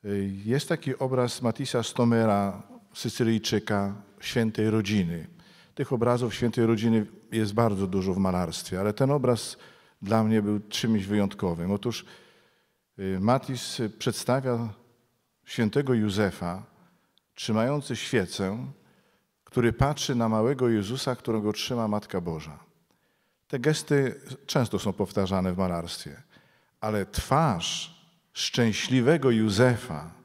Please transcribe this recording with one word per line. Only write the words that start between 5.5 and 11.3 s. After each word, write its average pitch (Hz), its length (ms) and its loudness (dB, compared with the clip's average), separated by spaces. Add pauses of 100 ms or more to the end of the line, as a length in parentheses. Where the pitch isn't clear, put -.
Tych 139 160 -2
obrazów 120 420 2
świętej 117 300 2
rodziny 113 400 4 (260)
jest 110 220 0
bardzo 104 340 2
dużo 95 260 0
w 87 40 0
malarstwie, 90 600 0
ale 104 140 0
ten 135 180 2
obraz 123 460 0 (440)
dla 113 220 2
mnie 110 180 4
był 104 180 0
czymś 107 460 -2
wyjątkowym. 95 680 -2